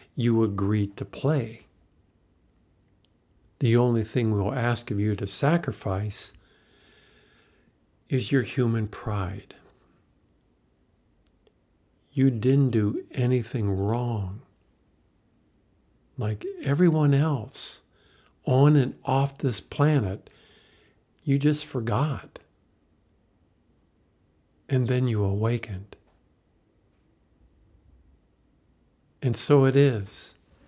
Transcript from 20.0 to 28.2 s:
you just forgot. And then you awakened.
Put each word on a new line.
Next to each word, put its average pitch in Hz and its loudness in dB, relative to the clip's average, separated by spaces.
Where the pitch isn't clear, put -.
you 139 2
just 147 0
forgot. 117 -4
And 127 0
then 127 0
you 107 0
awakened. 104 -4